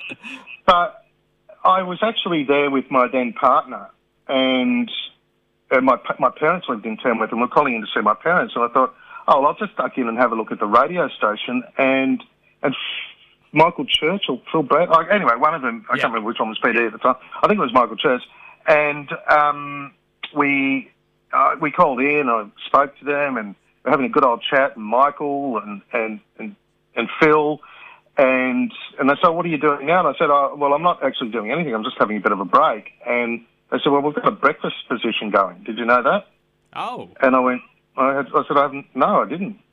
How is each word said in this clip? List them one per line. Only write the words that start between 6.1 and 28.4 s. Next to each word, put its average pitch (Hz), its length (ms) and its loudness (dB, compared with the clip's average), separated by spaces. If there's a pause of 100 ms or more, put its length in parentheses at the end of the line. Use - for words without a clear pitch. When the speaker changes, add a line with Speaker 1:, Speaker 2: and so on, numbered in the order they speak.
Speaker 1:
my 127 120 2
parents 175 380 -2
lived 113 180 -6
in 110 120 -8
Tamworth, 113 340 -2
and 113 80 -2
we're 123 80 0
calling 143 260 0
in 113 60 -6
to 104 140 -10
see 123 60 -2
my 104 140 2
parents. 160 400 -2
And 120 100 -2
I 117 40 0
thought, 127 260 0 (340)
"Oh, 147 120 4
well, 143 100 2
I'll 165 60 -4
just 208 200 -8
duck 123 200 -4
in 123 120 -2
and 113 100 -4
have 123 140 2
a - 20 -2
look 110 180 -6
at 110 80 -6
the 107 60 0
radio 139 420 2
station." 120 540 -4 (160)
And, 135 440 0 (400)
and 143 120 -2 (800)
Michael 156 340 4
Church 175 420 0
or 127 120 -4 (100)
Phil 160 120 2
Brad, 143 260 2
like, 165 220 4
anyway, 180 280 4
one 151 160 2
of 151 80 -6
them, 117 260 -6
I 123 60 -2
Speaker 2:
Yeah. 139 80 0
Speaker 1:
can't 131 120 0
remember 110 140 -4
which 117 120 -4
one 110 80 -2
was 110 100 -8
P 123 140 2
D 117 140 2
at 104 60 -4
the 110 60 -16
time. 131 180 2 (260)
I 156 40 6
think 202 120 2
it 175 40 -2
was 131 100 -2
Michael 117 240 2
Church. 127 260 0 (440)
And, 147 420 2 (200)
um, 143 640 0 (420)
we, 139 560 0 (420)
uh, 139 280 2
we 151 100 -2
called 139 300 2
in, 143 280 0
I 113 180 0 (200)
spoke 139 320 0
to 131 60 -20
them, 143 320 -2
and 104 180 -8 (300)
we're 123 80 -2
having 131 140 2
a 113 40 -6
good 139 140 2
old 120 180 2
chat, 135 340 0
and 110 80 -12
Michael 139 760 -2
and, 104 240 -10 (100)
and, 110 280 -4 (180)
and, 107 180 -14 (400)
and 117 120 -4 (120)
Phil. 151 400 4 (560)
And, 127 560 2 (260)